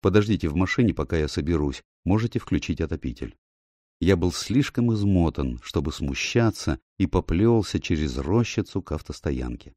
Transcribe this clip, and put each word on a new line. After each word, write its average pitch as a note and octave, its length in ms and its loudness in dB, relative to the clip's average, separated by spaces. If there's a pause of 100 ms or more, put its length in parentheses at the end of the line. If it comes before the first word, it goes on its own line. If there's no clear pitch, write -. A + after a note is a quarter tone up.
"Подождите G2+ 480 2
в D2 60 -4
машине, F#2+ 360 2
пока D#2+ 240 -4
я D2+ 120 0
соберусь. D2 540 -2 (220)
Можете A2 340 0
включить F2 440 -2
отопитель". D2+ 520 -6 (640)
Я F#2 180 4
был F2 140 2
слишком A#2+ 640 0
измотан, E2+ 720 2
чтобы D2+ 280 -2
смущаться, E2 880 -2 (180)
и F#2+ 80 4
поплелся G2 720 2
через D2+ 380 -2
рощицу G2 640 -2
к - 100 -8
автостоянке. B1+ 840 -6